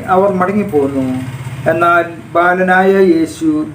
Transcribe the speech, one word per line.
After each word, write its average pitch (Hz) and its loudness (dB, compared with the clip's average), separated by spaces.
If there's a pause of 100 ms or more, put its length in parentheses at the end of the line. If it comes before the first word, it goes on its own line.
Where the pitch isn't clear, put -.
അവർ 190 2
മടങ്ങിപ്പോന്നു. 147 0 (640)
എന്നാൽ 170 2 (280)
ബാലനായ 185 2
യേശു 160 0